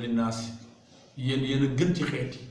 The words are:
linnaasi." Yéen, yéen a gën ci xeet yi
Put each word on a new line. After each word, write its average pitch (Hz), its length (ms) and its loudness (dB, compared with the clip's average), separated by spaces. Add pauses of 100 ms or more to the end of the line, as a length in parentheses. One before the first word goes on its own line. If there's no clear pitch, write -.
linnaasi." 117 520 0 (640)
Yéen, 127 280 0
yéen 135 200 2
a - 20 4 (100)
gën 175 180 4
ci 156 100 -2
xeet 127 300 -4
yi - 160 -14